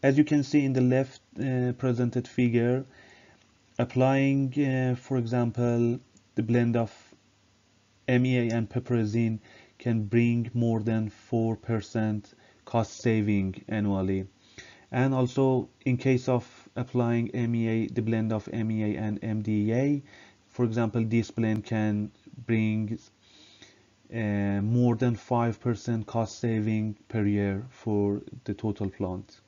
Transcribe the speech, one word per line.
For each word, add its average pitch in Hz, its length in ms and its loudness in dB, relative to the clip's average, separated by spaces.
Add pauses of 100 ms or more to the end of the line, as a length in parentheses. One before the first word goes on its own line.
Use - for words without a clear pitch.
As 139 140 4
you 151 60 6
can 151 200 2
see 143 200 2
in 135 100 0
the 127 80 2
left, 131 400 2 (180)
uh, 127 340 0
presented 123 540 0
figure, 120 580 2 (920)
applying, 135 800 2
uh, 131 360 0
for 131 220 -4
example, 120 840 0 (360)
the - 80 -2
blend 117 340 2
of 117 140 -2 (1160)
M 127 200 4
E 127 100 2
A 117 180 0
and 117 140 -2
piperazine 113 720 0 (400)
can 113 260 0
bring 117 480 2
more 117 260 2
than 110 300 0
four 113 460 -2
percent 107 800 -4 (300)
cost - 380 -2
saving 104 680 0
annually. 95 600 -2 (640)
And 131 220 2
also 131 560 2 (160)
in 127 120 2
case 127 320 2
of - 460 -4
applying 117 560 -2
M 117 240 -2
E 113 120 0
A, 113 200 0
the - 140 -4
blend 110 300 0
of 107 220 -4
M 110 180 -2
E 107 120 -2
A 104 160 -2
and 110 240 -4
M 110 180 -4
D 107 320 0
A, 139 300 0 (440)
for - 180 -2
example, 113 380 0
this 110 280 0
blend 110 340 0
can 107 460 -2 (340)
bring, 110 540 0 (1120)
uh, 101 480 0
more 120 340 2
than 120 200 0
five 117 440 -2
percent 113 460 -4
cost 113 340 -4
saving 110 560 -2 (120)
per 107 180 -2
year 101 440 0
for 104 520 -2 (220)
the 107 100 -6
total 104 360 -4
plant. 92 580 -8